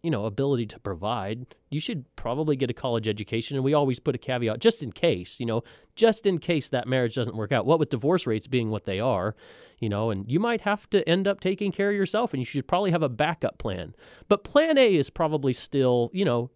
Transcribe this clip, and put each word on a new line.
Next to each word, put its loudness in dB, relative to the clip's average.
you -2
know, 0
ability 0
to -16
provide. -6
You -4
should -6
probably -2
get -2
a -4
college -2
education. -4
And -2
we 2
always 2
put -2
a -8
caveat, -2
just 2
in -8
case, -2
you -4
know, 0
just 4
in 2
case -2
that -2
marriage 0
doesn't -4
work -4
out. 2
What 4
with 2
divorce 0
rates -2
being 0
what -6
they -2
are, 0
you -2
know, 0
and -4
you 0
might -2
have -4
to 2
end 2
up -2
taking -2
care 0
of 0
yourself, 0
and -2
you -2
should -4
probably 0
have 2
a 0
backup -2
plan. -6
But 2
plan 4
A 6
is 2
probably 0
still, 2
you 0
know, 0